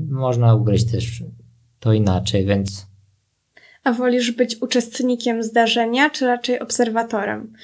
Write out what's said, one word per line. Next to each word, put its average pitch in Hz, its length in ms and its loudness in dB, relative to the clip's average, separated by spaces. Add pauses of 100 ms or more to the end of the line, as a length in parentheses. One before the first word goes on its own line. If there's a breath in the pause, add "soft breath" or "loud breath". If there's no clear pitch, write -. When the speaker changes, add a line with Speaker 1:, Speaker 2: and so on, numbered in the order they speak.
Speaker 1:
można 123 460 4
ugryźć 101 360 2
też - 320 -6 (560)
to 110 140 2
inaczej, 95 520 2
więc 98 420 -2 (960 soft breath)
Speaker 2:
A 262 80 0
wolisz 240 400 0
być 233 300 -2
uczestnikiem 240 840 -2
zdarzenia, 233 680 2
czy 277 160 -4
raczej 247 340 -2
obserwatorem? 220 920 -2 (100)